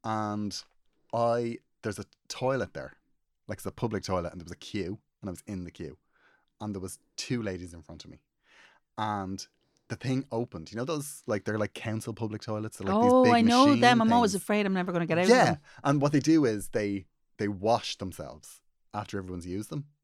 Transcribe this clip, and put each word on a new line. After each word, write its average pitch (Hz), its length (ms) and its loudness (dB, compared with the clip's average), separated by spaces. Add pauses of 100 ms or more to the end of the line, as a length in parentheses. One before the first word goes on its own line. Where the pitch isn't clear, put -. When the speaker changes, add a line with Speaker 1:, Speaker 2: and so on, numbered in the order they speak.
Speaker 1:
And 107 580 -4 (520)
I, 117 460 0 (240)
there's 107 160 -4
a 101 60 -10 (220)
toilet 131 460 -2
there. 67 200 -12 (540)
Like, 98 120 -10
it's - 60 -18
a 92 60 -6
public 104 320 -4
toilet, 87 300 -2
and 90 80 -14
there 82 40 -16
was 85 60 -16
a 87 60 -14
queue, 101 420 -6 (220)
and 101 80 -8
I - 20 -8
was 85 160 -12
in 95 160 -8
the 87 80 -12
queue. 76 260 -14 (640)
And 107 160 -8
there 95 60 -8
was 92 180 -12 (160)
two 123 260 -4
ladies 92 320 -8
in 85 80 -18
front 82 220 -18
of - 80 -20
me. - 80 -20 (800)
And 101 480 -6 (420)
the 107 80 -6
thing 131 360 -4
opened. 113 400 -6
You 101 60 -10
know 120 80 -4
those, 147 420 -6
like, 104 180 -2
they're, 107 140 -2
like, 104 160 -2
council 110 380 -6
public 107 280 -8
toilets? 110 360 -8
They're, - 140 -6
like, 208 120 2
these 247 100 6
Speaker 2:
Oh, 254 100 6
Speaker 1:
big 247 100 6
Speaker 2:
I 233 80 6
know 240 260 6
Speaker 1:
machine 285 140 6
Speaker 2:
them. 240 200 8
I'm 226 100 4
always 233 220 4
Speaker 1:
things. 196 80 -4
Speaker 2:
afraid 208 240 0
I'm 190 80 0
never 185 180 -2
gonna 170 140 0
get 160 140 2
out 180 60 2
of 196 40 6
Speaker 1:
Yeah. 240 160 8
Speaker 2:
them. 117 120 0 (260)
Speaker 1:
And 143 180 4
what 147 100 4
they 151 80 4
do 156 260 6
is 107 240 0
they, 101 360 -2 (320)
they 107 100 0
wash 104 500 0
themselves 78 640 -12 (340)
after 104 240 -8
everyone's 92 300 -8
used 98 220 -8
them. 147 160 -8 (180)